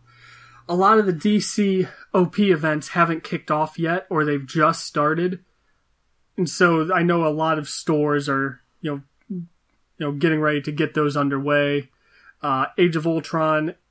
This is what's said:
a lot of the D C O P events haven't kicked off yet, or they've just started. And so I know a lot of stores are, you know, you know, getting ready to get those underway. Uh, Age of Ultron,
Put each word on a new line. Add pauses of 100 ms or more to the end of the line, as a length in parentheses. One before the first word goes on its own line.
(680)
a
lot
of
the
D
C (260)
O
P
events
haven't
kicked
off
yet,
or
they've
just
started. (920)
And
so
I
know
a
lot
of
stores
are, (200)
you
know, (280)
you (540)
know,
getting
ready
to
get
those
underway. (520)
Uh, (100)
Age
of
Ultron, (160)